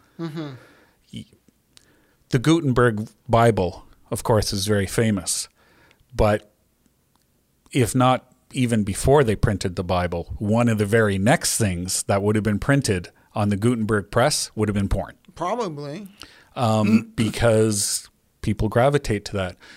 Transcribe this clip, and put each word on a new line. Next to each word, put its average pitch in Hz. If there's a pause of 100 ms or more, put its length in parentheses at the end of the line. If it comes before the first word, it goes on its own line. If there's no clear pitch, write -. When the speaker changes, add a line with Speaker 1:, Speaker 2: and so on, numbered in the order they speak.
(200)
Speaker 1:
Mm-hmm. 160 (640)
Speaker 2:
Y-, 117 (1040)
the 135
Gutenberg 123 (220)
Bible, 110 (260)
of 117
course, 107
is 98
very 101
famous, 107 (640)
but 107 (1200)
if 123
not 127 (260)
even 117
before 135
they 107
printed 98
the 98
Bible, 87
one 113
of 110
the 107
very 104
next 117
things 90
that 101
would 104
have 107
been 104
printed 123 (260)
on 104
the 104
Gutenberg 107
press 139
would 107
have 107
been 101
porn. - (200)
Speaker 1:
Probably. 175 (480)
Speaker 2:
Um, 110
Speaker 1:
<clears throat> -
Speaker 2:
because 110 (320)
people 110
gravitate 120
to -
that. 92 (200)